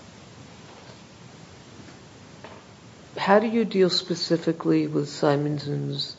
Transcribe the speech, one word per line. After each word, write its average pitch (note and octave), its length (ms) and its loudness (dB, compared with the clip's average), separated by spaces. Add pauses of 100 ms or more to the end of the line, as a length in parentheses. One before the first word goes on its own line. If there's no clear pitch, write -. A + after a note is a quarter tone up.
(3250)
how G3+ 220 4
do - 80 2
you A3+ 180 2
deal F#3 240 4
specifically D#3+ 1000 0
with D3 200 -2
Simonson's, C#3+ 1120 -2